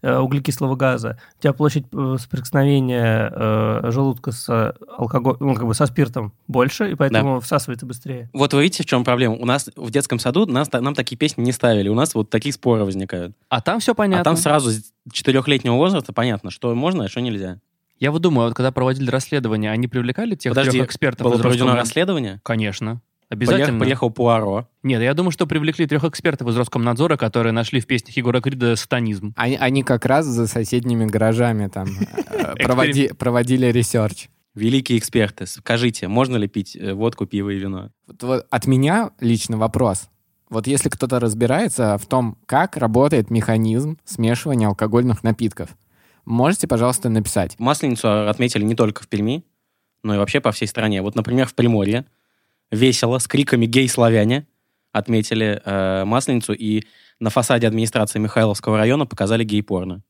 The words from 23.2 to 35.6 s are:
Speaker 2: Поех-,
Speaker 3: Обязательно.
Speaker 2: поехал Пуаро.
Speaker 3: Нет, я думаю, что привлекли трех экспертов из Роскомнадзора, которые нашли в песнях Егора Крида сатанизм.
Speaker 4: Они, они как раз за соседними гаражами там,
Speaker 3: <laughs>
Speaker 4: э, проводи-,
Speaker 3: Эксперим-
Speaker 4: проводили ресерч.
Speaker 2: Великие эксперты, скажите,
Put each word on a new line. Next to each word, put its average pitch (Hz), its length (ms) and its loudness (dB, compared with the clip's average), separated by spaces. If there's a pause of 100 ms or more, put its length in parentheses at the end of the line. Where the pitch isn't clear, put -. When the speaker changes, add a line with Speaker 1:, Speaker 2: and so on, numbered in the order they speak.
Speaker 2:
Поех-, 110 220 -6
Speaker 3:
Обязательно. 123 280 2
Speaker 2:
поехал 127 320 0
Пуаро. 113 560 0 (160)
Speaker 3:
Нет, 127 200 0
я 127 100 2
думаю, 175 200 0
что 170 140 -2
привлекли 156 400 -2
трех 143 180 0
экспертов 147 440 -2
из 113 80 2
Роскомнадзора, 120 640 0
которые 117 340 0
нашли 117 280 0
в 110 60 -8
песнях - 300 -4
Егора 123 240 2
Крида 123 340 0
сатанизм. 107 640 -4
Speaker 4:
Они, 120 200 0
они 135 260 2
как 127 240 0
раз 139 180 4
за 117 240 0
соседними 117 560 0
гаражами 110 640 0
там, 95 200 -6
Speaker 3:
<laughs> 98 420 -6
Speaker 4:
э, - 240 -4 (100)
проводи-, 131 440 2
Speaker 3:
Эксперим- - 80 -8
Speaker 4:
проводили 123 500 2
ресерч. 113 600 0 (260)
Speaker 2:
Великие 123 440 0
эксперты, 107 480 -2
скажите, 117 640 -4